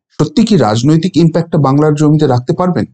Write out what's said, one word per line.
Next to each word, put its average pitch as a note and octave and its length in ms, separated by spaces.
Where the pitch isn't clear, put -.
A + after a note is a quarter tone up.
সত্যি D3+ 320
কি G#3+ 120
রাজনৈতিক C#3 600
ইম্প্যাক্টটা E3 400
বাংলার D3 380
জমিতে D3+ 320
রাখতে B2 260
পারবেন? F3 400